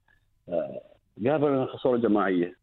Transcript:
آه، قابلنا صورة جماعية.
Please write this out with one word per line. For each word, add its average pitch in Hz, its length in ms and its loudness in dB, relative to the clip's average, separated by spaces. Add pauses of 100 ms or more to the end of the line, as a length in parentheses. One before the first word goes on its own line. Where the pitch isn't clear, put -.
(480)
آه، 73 340 -4 (440)
قابلنا 139 420 0 (140)
صورة 127 140 2
جماعية. 95 680 0